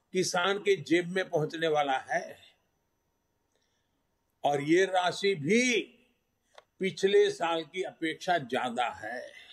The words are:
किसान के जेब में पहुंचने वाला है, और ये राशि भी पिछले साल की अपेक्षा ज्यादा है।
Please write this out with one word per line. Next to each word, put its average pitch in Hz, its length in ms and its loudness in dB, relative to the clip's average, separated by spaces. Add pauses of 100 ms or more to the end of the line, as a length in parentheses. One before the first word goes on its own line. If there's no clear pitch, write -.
(140)
किसान 185 460 0
के 202 220 2
जेब 170 260 2
में 185 220 -2
पहुंचने 160 380 -2
वाला 143 360 2
है, - 340 -6 (2000)
और 143 200 2
ये 170 220 4
राशि 185 500 0
भी 214 460 2 (960)
पिछले 196 520 2
साल 165 320 -2
की 180 200 -8
अपेक्षा 160 540 -4
ज्यादा 123 480 -2 (100)
है। 113 260 -10 (320)